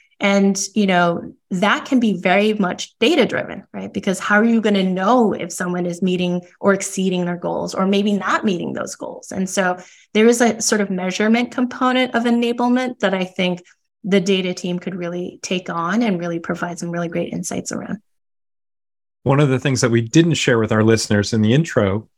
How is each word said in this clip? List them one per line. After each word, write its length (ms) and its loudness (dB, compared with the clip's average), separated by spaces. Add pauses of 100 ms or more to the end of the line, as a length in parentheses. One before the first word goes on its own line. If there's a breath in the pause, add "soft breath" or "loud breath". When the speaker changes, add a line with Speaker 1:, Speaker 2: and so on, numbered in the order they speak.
(200 soft breath)
Speaker 1:
and, 400 2 (140)
you 120 2
know, 460 0 (180)
that 340 0
can 160 2
be 140 2
very 400 2
much 440 -4
data-driven, 720 0
right? 200 -10
Because 260 -2
how 180 0
are 80 4
you 160 4
gonna 220 2
know 500 2
if 200 -8
someone 340 -4
is 160 -6
meeting 400 0 (180 loud breath)
or 140 4
exceeding 500 -2
their 120 -4
goals 360 -6
or 140 0
maybe 260 2
not 320 -2
meeting 280 -2
those 240 -8
goals? 340 -14
And 180 -4
so 300 -2 (360 loud breath)
there 120 6
is 140 6
a 200 2
sort 200 0
of 100 -2
measurement 640 0
component 640 0
of 80 0
enablement 720 0
that 160 0
I 100 -2
think 380 -2 (400 soft breath)
the 180 2
data 340 0
team 260 -6
could 160 -8
really 460 -8
take 280 -6
on 320 -2
and 160 0
really 220 -4
provide 380 -6
some 120 -6
really 180 -4
great 240 -6
insights 380 -8
around. 280 -8 (1200)
Speaker 2:
One 180 2
of 100 4
the 100 0
things 220 0
that 80 2
we 100 4
didn't 340 4
share 240 2
with 140 0
our 100 4
listeners 500 2
in 100 2
the 100 4
intro 640 2